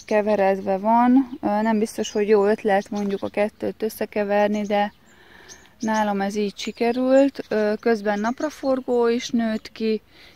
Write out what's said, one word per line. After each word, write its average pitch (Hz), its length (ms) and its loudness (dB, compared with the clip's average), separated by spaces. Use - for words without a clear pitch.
keveredve 202 720 0
van. 247 640 2
Ö, - 60 -4
nem 214 320 0
biztos, 214 320 -4
hogy 208 160 -2
jó 202 180 4
ötlet 208 440 0
mondjuk 202 340 -4
a 202 60 -6
kettőt 208 540 -4
összekeverni, 208 800 -2
de 202 320 -2
nálam 214 420 0
ez 202 140 -4
így 208 220 -4
sikerült. 254 920 2
Ö, 214 300 0
közben 208 400 0
napraforgó 254 880 -2
is 233 220 -2
nőtt 226 420 -2
ki, 220 300 -2